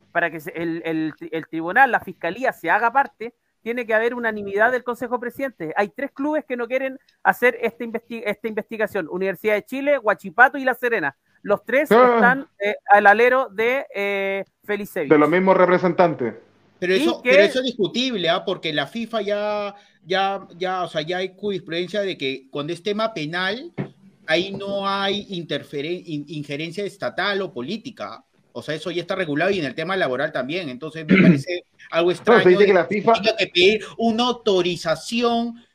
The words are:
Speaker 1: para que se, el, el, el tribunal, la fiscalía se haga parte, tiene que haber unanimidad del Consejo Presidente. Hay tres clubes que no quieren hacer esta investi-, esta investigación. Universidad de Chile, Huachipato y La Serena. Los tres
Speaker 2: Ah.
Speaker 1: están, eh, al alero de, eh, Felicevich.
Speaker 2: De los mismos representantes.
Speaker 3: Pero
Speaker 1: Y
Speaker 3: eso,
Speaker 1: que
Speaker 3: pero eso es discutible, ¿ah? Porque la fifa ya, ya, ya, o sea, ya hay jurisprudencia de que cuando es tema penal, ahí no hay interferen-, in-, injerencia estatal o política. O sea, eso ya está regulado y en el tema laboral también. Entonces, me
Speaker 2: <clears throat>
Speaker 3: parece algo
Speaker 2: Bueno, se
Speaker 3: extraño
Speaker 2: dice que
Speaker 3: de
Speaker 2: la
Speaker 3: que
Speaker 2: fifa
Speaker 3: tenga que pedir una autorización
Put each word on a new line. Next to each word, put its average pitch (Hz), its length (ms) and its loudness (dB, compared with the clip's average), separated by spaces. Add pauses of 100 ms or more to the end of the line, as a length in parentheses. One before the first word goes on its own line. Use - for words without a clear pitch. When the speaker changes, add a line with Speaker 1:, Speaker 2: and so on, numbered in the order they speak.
(120)
Speaker 1:
para 170 180 0
que 160 100 -10
se, 151 100 -12
el, 165 360 -6
el, 160 260 -4 (180)
el 160 160 -6
tribunal, 190 460 0
la 196 80 0
fiscalía 196 540 -6
se 165 160 -4
haga 220 200 2
parte, 247 440 -4 (280)
tiene 240 220 -6
que 220 100 -2
haber 233 200 0
unanimidad 214 560 0
del 247 140 -2
Consejo 247 340 -6
Presidente. 226 580 -8
Hay 208 120 0
tres 277 240 -10
clubes 294 320 -4
que 254 120 -8
no 240 120 -6
quieren 262 320 -6 (240)
hacer - 360 2
esta 226 240 -4
investi-, 226 400 -10
esta 208 220 -6
investigación. 208 640 -6
Universidad 190 440 -2
de 202 100 -2
Chile, 277 340 -2
Huachipato 214 580 2
y 269 80 -6
La 254 100 0
Serena. 220 420 -2 (260)
Los 202 220 -2
tres 190 260 2
Speaker 2:
Ah. 240 240 8
Speaker 1:
están, 247 320 4 (140)
eh, 202 160 -2 (120)
al 208 200 8
alero 240 400 6
de, 226 440 -2
eh, 196 520 -4 (180)
Felicevich. 202 480 -4
Speaker 2:
De 156 80 6
los 147 100 4
mismos 185 280 4
representantes. 175 800 2 (440)
Speaker 3:
Pero 180 160 0
Speaker 1:
Y 190 80 2
Speaker 3:
eso, 320 200 0
Speaker 1:
que 247 80 2
Speaker 3:
pero 277 120 8
eso 262 160 2
es 262 60 -2
discutible, 226 640 -2
¿ah? 180 160 0
Porque 170 280 -4
la 147 140 -2
fifa 220 340 -6
ya, 208 540 -4 (300)
ya, 190 420 -2 (100)
ya, 185 280 -4
o 160 40 -6
sea, 160 120 -6
ya 165 160 -4
hay 190 200 -6
jurisprudencia 185 680 -6
de 185 140 -6
que 135 360 -6
cuando 147 200 -6
es 170 120 -12
tema 220 300 -4
penal, 185 580 -6 (560)
ahí 175 260 0
no 196 320 -6
hay 196 440 -2
interferen-, 160 720 -8
in-, 151 240 -8
injerencia 160 560 -8
estatal 185 580 -4
o 185 100 -8
política. 120 680 -10 (300)
O 120 100 -10
sea, 160 120 -8
eso 160 160 -8
ya 160 120 -6
está 190 120 -6
regulado 170 360 -2
y 202 80 -2
en 156 80 -4
el 120 80 -8
tema 170 220 -4
laboral 151 360 -2
también. 151 360 -6
Entonces, 156 380 -12
me 185 100 4
Speaker 2:
<clears throat> 190 60 6
Speaker 3:
parece 175 420 2 (260)
algo 170 160 2
Speaker 2:
Bueno, 175 100 2
se - 60 -14
Speaker 3:
extraño 214 260 6
Speaker 2:
dice 196 160 8
que 196 80 6
Speaker 3:
de 185 60 6
Speaker 2:
la 165 100 0
Speaker 3:
que 196 60 -4
Speaker 2:
fifa 214 200 2
Speaker 3:
tenga 214 220 0
que 190 100 -2
pedir 190 340 4 (160)
una 226 280 0
autorización 233 1300 -2 (200)